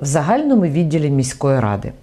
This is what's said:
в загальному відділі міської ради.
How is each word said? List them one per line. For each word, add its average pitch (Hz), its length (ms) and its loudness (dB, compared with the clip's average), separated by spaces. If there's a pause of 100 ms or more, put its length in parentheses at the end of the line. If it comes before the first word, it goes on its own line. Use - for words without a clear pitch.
в 143 40 -6
загальному 208 560 2
відділі 156 480 0
міської 135 500 0
ради. 104 320 -2 (100)